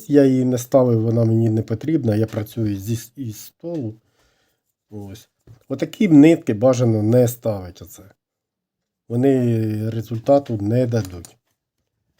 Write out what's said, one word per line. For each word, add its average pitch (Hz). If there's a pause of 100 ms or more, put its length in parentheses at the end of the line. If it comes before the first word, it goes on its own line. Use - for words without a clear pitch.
я 143
її 131
не 127
ставив, 120
вона 113
мені 113
не 110
потрібна, 120
я 110
працюю 107
зі, 110
із 117
столу. 151 (920)
Ось. 101 (400)
Отакі -
нитки 156
бажано 117
не 120
ставити 101
оце. - (1080)
Вони 117
результату 117
не 113
дадуть. 98 (800)